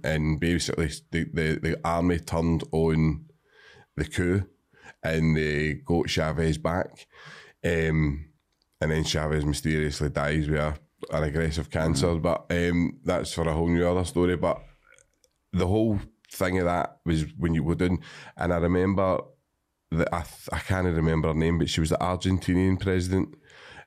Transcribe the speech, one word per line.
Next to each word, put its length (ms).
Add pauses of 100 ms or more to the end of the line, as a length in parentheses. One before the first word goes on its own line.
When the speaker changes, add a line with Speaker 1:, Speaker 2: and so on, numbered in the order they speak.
Speaker 1:
and 340
basically 520 (200)
the, 140
the, 360
the 240
army 360
turned 500
on 540 (720)
the 80
coup 400 (580)
and 340
they 380 (100)
got 240
Chavez 500
back. 500 (560)
Um, 640 (540)
and 120
then 100
Chavez 420
mysteriously 640
dies 380
with 120
a, 180 (340)
an 100
aggressive 480
cancer, 380
Speaker 2:
Mm. 140
Speaker 1:
but, 280
um, 540
that's 280
for 140
a 60
whole 160
new 180
other 180
story. 320
But 240 (920)
the 140
whole 340 (320)
thing 260
of 60
that 400
was 200 (120)
when 180
you 80
go 120
down, 240 (380)
and 160
I 40
remember 640 (720)
that 200
I, 100
th-, 300
I 60
can't 280
remember 420
her 60
name, 240
but 100
she 120
was 100
the 80
Argentinian 800
president, 560 (500)